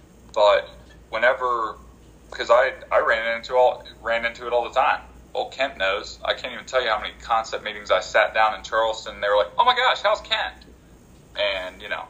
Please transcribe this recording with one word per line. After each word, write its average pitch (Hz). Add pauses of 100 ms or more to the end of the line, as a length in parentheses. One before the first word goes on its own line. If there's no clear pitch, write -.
(340)
but 101 (400)
whenever, 120 (560)
'cause 117
I, 110 (180)
I 110
ran 117
into 127
all, 127 (180)
ran 117
into 120
it 117
all 120
the 110
time. 131 (320)
Well, 113
Kent -
knows. 95
I 104
can't 127
even 107
tell 127
you 117
how 107
many 98
concept 113
meetings 104
I -
sat -
down 110
in 98
Charleston, 110
and 101
they 101
were 104
like, 104
"Oh 233
my 247
gosh, 247
how's 208
Kent?" 214 (680)
And, 95
you 104
know 80